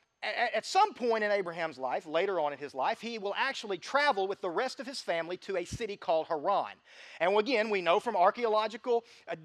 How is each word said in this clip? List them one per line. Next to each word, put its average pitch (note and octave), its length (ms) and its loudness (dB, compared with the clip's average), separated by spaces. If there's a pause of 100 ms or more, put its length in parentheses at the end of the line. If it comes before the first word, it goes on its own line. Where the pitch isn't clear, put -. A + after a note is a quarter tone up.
(240)
a-, - 40 -4
a-, A3 280 0
at G#3+ 100 -2
some F#4+ 300 4
point A3+ 280 0
in G#3 80 2
Abraham's E3+ 460 -2
life, C3+ 300 -4
later F3 320 2
on D3 140 0
in C3+ 40 -10
his C3+ 160 -10
life, D3+ 260 -2
he A#3 200 -6
will G3 180 -6
actually A3+ 400 -4
travel A#3 500 2
with G3 140 -6
the F#3+ 80 -2
rest G#3+ 300 -2
of A#3+ 80 -10
his C4+ 140 -10
family E3+ 360 -2
to F#3+ 200 -6
a F3 80 -4
city G3+ 320 -6
called D#3+ 300 0
Haran. D3+ 460 0 (460)
And F#3 180 4
again, G#3+ 320 2
we G3+ 120 2
know F3 180 6
from G#3+ 160 -4
archaeological, A3 880 2 (240)
uh, E3+ 180 -6